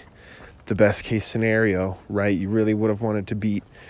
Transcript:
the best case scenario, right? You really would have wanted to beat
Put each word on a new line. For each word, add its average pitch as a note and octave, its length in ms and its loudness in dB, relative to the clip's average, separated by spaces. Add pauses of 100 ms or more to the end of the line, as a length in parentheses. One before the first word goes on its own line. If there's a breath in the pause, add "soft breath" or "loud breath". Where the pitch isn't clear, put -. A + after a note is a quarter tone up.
(680 loud breath)
the G#2+ 80 -2
best G#2 280 4
case A2 220 -2
scenario, A2 720 0 (120)
right? G2+ 280 0
You F#2+ 120 -2
really A2 260 2
would G#2+ 160 0
have G#2+ 100 -6
wanted G#2 260 -2
to A2+ 80 -6
beat G#2 280 -2 (260 loud breath)